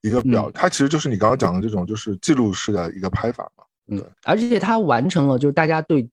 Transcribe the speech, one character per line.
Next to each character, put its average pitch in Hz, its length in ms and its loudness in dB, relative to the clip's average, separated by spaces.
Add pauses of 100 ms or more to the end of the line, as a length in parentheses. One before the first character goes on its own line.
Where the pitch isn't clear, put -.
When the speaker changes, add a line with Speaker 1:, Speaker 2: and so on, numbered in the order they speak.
Speaker 1:
一 107 60 0
个 120 120 2
表， 117 260 2
Speaker 2:
嗯。 - 60 -10
Speaker 1:
它 - 160 0
其 - 80 -6
实 139 100 2
就 151 100 0
是 147 120 -2
你 113 80 -2
刚 104 120 4
刚 131 80 2
讲 92 160 0
的 92 80 -2
这 110 60 -2
种， 101 180 -2
就 104 80 -6
是 107 280 -6
记 160 120 2
录 113 200 2
式 - 180 -6
的 87 220 -2
一 95 80 -12
个 95 80 -4
拍 - 200 -2
法 - 140 -8 (140)
嘛。 - 60 -20 (240)
Speaker 2:
嗯， 101 100 -6
Speaker 1:
对。 - 100 -10 (160)
Speaker 2:
而 175 140 2
且 233 220 2
它 220 200 0
完 143 300 2
成 147 180 2
了 131 100 4
就 143 100 2
是 143 40 2
大 156 160 2
家 160 140 2
对 139 320 0